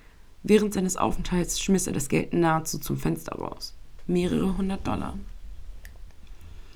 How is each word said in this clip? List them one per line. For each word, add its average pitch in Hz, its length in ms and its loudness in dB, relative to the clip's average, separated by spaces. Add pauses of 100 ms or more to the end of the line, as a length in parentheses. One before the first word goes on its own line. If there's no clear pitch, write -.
(420)
Während 208 320 6
seines 185 220 0
Aufenthalts - 640 2
schmiss 185 260 4
er - 60 0
das 160 160 -2
Geld - 240 2
nahezu 160 460 4
zum - 180 -2
Fenster 156 400 -2
raus. - 380 -8 (320)
Mehrere 180 500 4
hundert 190 300 0
Dollar. - 320 -2 (1600)